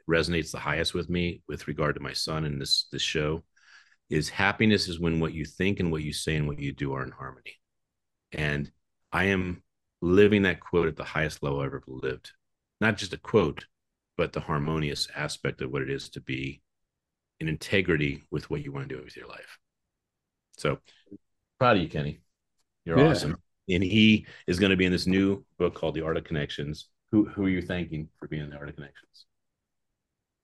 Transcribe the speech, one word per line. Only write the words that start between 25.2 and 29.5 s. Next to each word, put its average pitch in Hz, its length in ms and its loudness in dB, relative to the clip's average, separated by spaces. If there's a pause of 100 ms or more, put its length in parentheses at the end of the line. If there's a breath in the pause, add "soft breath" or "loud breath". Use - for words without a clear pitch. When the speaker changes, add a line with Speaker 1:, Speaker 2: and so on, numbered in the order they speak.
Speaker 1:
book 87 180 0
called 80 200 -4
The 78 100 -4
Art 80 100 0
of - 80 -4
Connections. 73 640 -6 (240)
Who, 107 140 4
who 101 200 -4
are 95 40 4
you 90 120 2
thanking 80 460 -6 (100)
for 82 120 -14
being 76 140 -6
in 73 80 -10
The 73 60 -14
Art 73 120 -12
of 71 60 -14
Connections? - 500 -20 (1200)